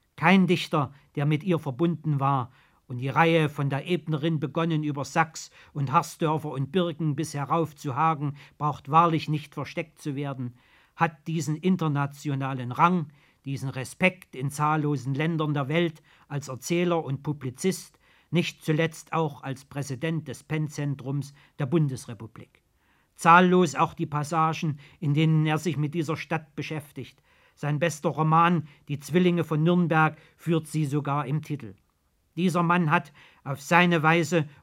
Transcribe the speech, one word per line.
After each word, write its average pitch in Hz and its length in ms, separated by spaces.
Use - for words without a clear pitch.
Kein 185 300
Dichter, 156 460
der 143 100
mit 151 180
ihr 175 140
verbunden 156 600
war, 135 320
und 123 120
die 131 100
Reihe 160 400
von 143 220
der 180 160
Ebnerin 165 540
begonnen 160 420
über 143 220
Sachs - 480
und 139 200
Harsdörfer 156 580
und 135 220
Birken 165 420
bis 156 200
herauf 151 420
zu 139 180
Hagen, 147 400
braucht 147 320
wahrlich 165 380
nicht 151 260
versteckt 160 460
zu 139 160
werden, 131 400
hat 165 320
diesen 156 260
internationalen 143 1160
Rang, 170 340
diesen 135 240
Respekt 156 680
in 135 160
zahllosen 147 640
Ländern 156 400
der 139 140
Welt 165 340
als 143 220
Erzähler 170 560
und 135 180
Publizist, 147 760
nicht 170 320
zuletzt 160 480
auch 156 320
als 135 200
Präsident 151 640
des 120 160
Pennzentrums 143 880
der 143 60
Bundesrepublik. 123 960
Zahllos 180 600
auch 160 180
die 160 120
Passagen, 156 720
in 143 160
denen 156 320
er 156 120
sich 160 180
mit 147 180
dieser 151 220
Stadt - 400
beschäftigt. - 640
Sein 147 240
bester 165 300
Roman, 160 580
Die 143 100
Zwillinge 175 460
von 156 180
Nürnberg, 160 560
führt 160 300
sie 156 200
sogar 143 400
im 151 160
Titel. 117 320
Dieser 175 260
Mann 170 280
hat 175 220
auf 139 160
seine 175 420
Weise 160 460